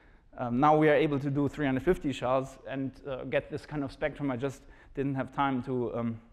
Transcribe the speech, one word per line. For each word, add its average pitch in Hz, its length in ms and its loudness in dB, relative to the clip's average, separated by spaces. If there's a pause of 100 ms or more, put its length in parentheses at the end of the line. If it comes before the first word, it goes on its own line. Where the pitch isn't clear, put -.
(360)
Um, 120 220 -2
now 151 180 6
we 156 120 6
are 151 60 8
able 143 260 4
to 143 100 -4
do 139 180 0
three 151 160 -4
hundred 131 200 0
fifty 180 280 0
shells 131 460 -2 (100)
and, 135 220 -6 (180)
uh, 127 160 -6
get 135 240 -2
this 151 160 -8
kind 151 200 -6
of 131 80 -8
spectrum. 143 380 -4
I 127 60 -2
just 131 240 -6 (340)
didn't 139 200 -2
have 131 180 -4
time 135 300 0
to, 123 320 -2
um, 117 260 -4 (120)